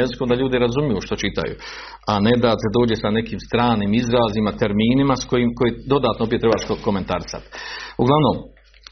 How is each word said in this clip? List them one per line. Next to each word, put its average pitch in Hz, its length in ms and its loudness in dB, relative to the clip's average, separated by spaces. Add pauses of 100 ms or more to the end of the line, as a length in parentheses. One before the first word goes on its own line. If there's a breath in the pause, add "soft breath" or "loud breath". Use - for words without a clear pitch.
jezikom, 127 280 -2
da 123 120 2
ljudi 127 260 0
razumiju 120 400 0
što - 180 -4
čitaju, 85 300 -4 (560 loud breath)
a 107 40 2 (120)
ne 120 80 6 (100)
da 117 60 4 (120)
se 110 60 0 (100)
dođe 117 240 2
sa 104 160 0
nekim 110 280 -6
stranim 113 480 2
izrazima, 113 680 0
terminima 120 540 2
s - 140 -6
kojim, 123 280 2
koji 120 120 2 (220)
dodatno 123 320 2
opet 113 160 0
trebaš 113 280 2
ko-, 104 200 -4
komentarisati. 90 600 -4 (540 loud breath)
Uglavnom, 135 340 4 (560)